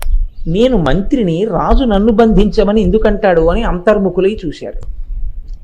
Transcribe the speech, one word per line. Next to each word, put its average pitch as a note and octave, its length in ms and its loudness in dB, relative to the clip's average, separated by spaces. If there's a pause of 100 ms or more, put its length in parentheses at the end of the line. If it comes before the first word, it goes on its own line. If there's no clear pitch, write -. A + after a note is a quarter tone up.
(460)
"నేను A3 300 2
మంత్రిని, F3+ 680 0
రాజు G#3+ 400 0
నన్ను G#3+ 280 2
బంధించమని G#3+ 680 2
ఎందుకంటాడు?" G3 600 2
అని F3 220 0
అంతర్ముఖులై F#3+ 840 0
చూశారు. - 340 -10 (840)